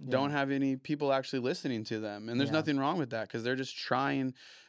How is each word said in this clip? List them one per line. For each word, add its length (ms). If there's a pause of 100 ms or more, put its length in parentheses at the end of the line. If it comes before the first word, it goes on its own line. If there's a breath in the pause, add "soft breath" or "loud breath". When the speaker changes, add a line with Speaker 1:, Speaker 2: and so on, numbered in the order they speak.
Speaker 1:
don't 220
Speaker 2:
Yeah. 80
Speaker 1:
have 120
any 260
people 360
actually 280
listening 440
to 140
them. 300
And 120
there's 100
Speaker 2:
Yeah. 40
Speaker 1:
nothing 240
wrong 200
with 120
that 180
'cause 140
they're 140
just 200
trying, 580 (340 loud breath)